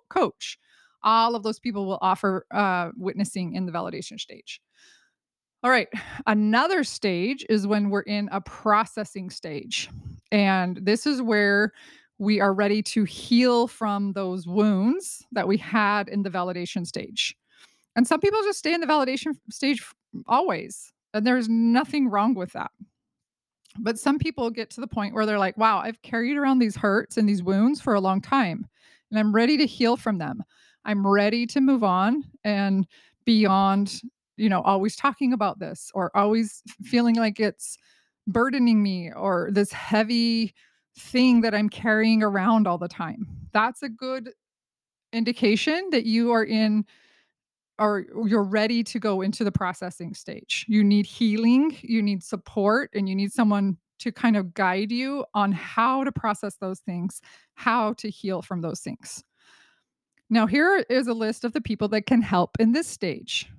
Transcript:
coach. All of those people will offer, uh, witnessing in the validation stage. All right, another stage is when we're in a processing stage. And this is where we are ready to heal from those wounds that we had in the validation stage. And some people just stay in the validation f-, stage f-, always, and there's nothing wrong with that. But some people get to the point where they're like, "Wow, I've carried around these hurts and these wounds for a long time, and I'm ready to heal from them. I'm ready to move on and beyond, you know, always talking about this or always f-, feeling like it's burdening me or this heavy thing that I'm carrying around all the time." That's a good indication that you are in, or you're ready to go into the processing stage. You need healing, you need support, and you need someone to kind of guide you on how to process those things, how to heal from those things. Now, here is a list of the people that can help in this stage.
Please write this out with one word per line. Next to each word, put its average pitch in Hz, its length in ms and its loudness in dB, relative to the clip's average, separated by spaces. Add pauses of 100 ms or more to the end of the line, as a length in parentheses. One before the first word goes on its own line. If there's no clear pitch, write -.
coach. - 500 -4 (440)
All 226 320 4
of 220 80 -4
those 220 160 -4
people 202 280 -4
will 190 140 -4
offer, 190 520 -2
uh, 185 440 0
witnessing 185 580 -6
in 185 120 -4
the 170 60 -8
validation - 480 -10
stage. - 400 -18 (1040)
All 247 60 4
right, 247 180 4 (380)
another 233 580 2
stage 202 640 -4
is 214 180 0
when 202 240 0
we're 202 120 -2
in 208 280 -4
a 196 100 -4
processing 208 880 -2
stage. - 600 -10 (420)
And 190 520 2
this 208 240 0
is 277 140 0
where 208 520 2 (460)
we 208 220 2
are 196 140 4
ready 208 280 2
to 214 220 0
heal 240 640 2
from 202 460 -4
those 185 340 -6
wounds 214 840 0
that 220 160 -2
we 202 80 2
had 208 520 0
in 202 140 -4
the 190 80 -4
validation 180 560 -6
stage. - 480 -8 (640)
And 233 100 4
some 320 140 0
people 403 220 2
just 403 180 -2
stay 320 140 -2
in 339 60 -2
the 320 60 -6
validation 277 440 0
f-, 269 60 -8 (140)
stage 269 300 -4
f-, - 140 -20 (340)
always, 254 640 -2 (200)
and 214 140 -2
there's 247 220 2
nothing 233 600 2
wrong 208 260 2
with 185 180 -8
that. - 180 -8 (1080)
But 226 200 -4
some 285 200 2
people 262 320 -2
get 220 200 -8
to - 100 -16
the 254 60 -8
point 202 280 -6
where 214 120 0
they're 214 120 0
like, 190 180 0
"Wow, 214 220 2
I've 220 240 -6
carried 240 340 -2
around 269 220 2
these 220 180 2
hurts - 400 0
and 214 120 2
these 202 140 0
wounds 202 380 2
for 233 140 0
a 202 60 2
long 190 200 0
time, 220 460 -2 (440)
and 214 80 -2
I'm 214 160 2
ready 240 220 4
to 294 100 2
heal 233 300 0
from 214 220 -4
them. 160 240 -8 (420)
I'm 202 220 0
ready 208 400 4
to 277 140 0
move 269 220 4
on 202 400 2 (220)
and 196 420 0 (380)
beyond, 196 760 2 (360)
you 214 120 2
know, 185 140 2
always 196 340 2
talking 277 360 0
about 208 260 -2
this 175 360 -12
or 185 220 -4
always 214 520 0
f-, - 180 -18
feeling 240 300 2
like 220 240 0
it's - 360 -4 (500)
burdening 240 560 4
me 180 300 -4
or 185 400 -2
this 202 200 2
heavy 226 840 0 (420)
thing 247 440 4
that 220 140 2
I'm 208 140 2
carrying 220 540 2
around 208 460 4
all 175 100 0
the 175 100 -6
time." 175 380 -8 (260)
That's 220 300 0
a 277 60 -8
good 254 420 -8 (800)
indication 233 800 2
that 240 140 2
you 233 280 2
are 226 120 4
in, 214 400 2 (920)
or 208 260 0 (220)
you're 208 180 2
ready 214 400 0
to - 140 -8
go 196 240 -2
into 196 220 -2
the 196 80 -2
processing 180 600 -6
stage. - 540 -10
You 214 160 4
need 202 220 4
healing, 233 760 2
you 226 220 -2
need 202 200 -2
support, 214 720 -2
and 196 140 -2
you 190 60 -2
need 196 180 -2
someone 202 460 2 (220)
to 233 120 -6
kind 226 240 2
of 185 180 -2
guide 196 380 0
you 262 320 -4 (100)
on 202 180 2
how 254 520 0
to 240 80 -4
process 208 440 -6
those 185 240 -8
things, 180 420 -8 (320)
how 226 400 -2
to - 160 -10
heal 190 320 -6
from 180 180 -8
those 165 200 -6
things. - 440 -14 (1040)
Now, 226 180 4
here 311 440 2
is 254 160 0
a 240 80 -2
list 220 300 -4
of 233 80 -4
the 302 80 -4
people 214 280 -4
that 214 180 -2
can 233 160 4
help 180 280 2 (100)
in 226 120 4
this 320 140 0
stage. - 600 -8 (100)